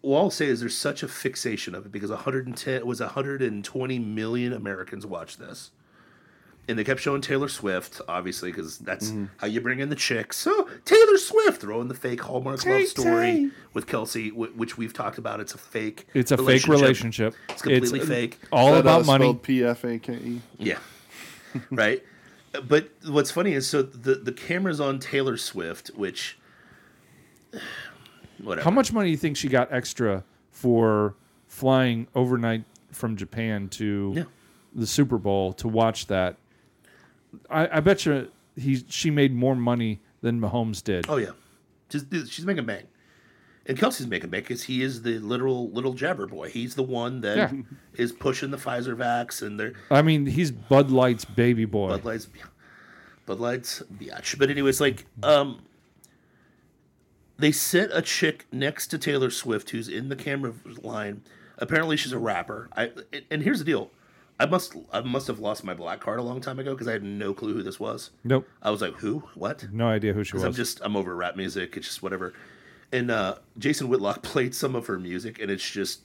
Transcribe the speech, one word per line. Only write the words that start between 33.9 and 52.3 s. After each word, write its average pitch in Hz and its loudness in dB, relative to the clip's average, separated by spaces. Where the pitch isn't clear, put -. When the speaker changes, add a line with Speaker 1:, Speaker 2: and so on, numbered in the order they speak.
Speaker 1:
Yeah. 165 -2
Speaker 3:
the 113 -2
Super 123 2
Bowl 95 0
to - -6
watch 113 2
that? 92 0
I, 160 2
I - 4
bet 190 4
you 139 2
he, 131 0
she - 0
made 143 6
more 127 4
money 120 0
than 117 0
Mahomes 110 -2
did. 90 0
Speaker 1:
Oh, 151 2
yeah. 107 0
Just, 143 -8
dude, 156 -4
she's 160 -12
making 170 -2
bank. 101 -8
And 127 -4
Kelsey's 220 0
making 92 -6
bank 92 -6
'cause 117 -8
he 127 -2
is 127 -4
the 113 -2
literal 123 -2
little 127 -4
jabber 135 -4
boy. 82 -12
He's 120 -8
the 139 -2
one 127 -4
that 104 0
Speaker 3:
Yeah. 139 0
Speaker 1:
is 120 -2
pushing 135 -2
the 139 -8
Pfizer 123 -6
vax 120 -2
and 107 -8
they're 110 -4
Speaker 3:
I 143 8
mean, 156 6
he's 147 2
Bud 135 6
Light's 127 4
baby 117 4
boy. 104 0
Speaker 1:
Bud 98 -2
Light's, 113 -6